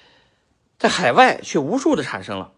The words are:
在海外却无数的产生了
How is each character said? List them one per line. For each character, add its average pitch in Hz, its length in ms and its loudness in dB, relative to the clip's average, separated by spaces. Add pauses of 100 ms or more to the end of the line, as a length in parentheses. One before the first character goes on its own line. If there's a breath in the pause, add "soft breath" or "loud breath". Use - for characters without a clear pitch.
(800 loud breath)
在 214 120 2
海 135 220 0
外 247 300 4
却 - 160 -4
无 156 200 -2
数 269 180 0
的 147 60 -4
产 107 200 -10
生 98 160 -8
了 90 200 -12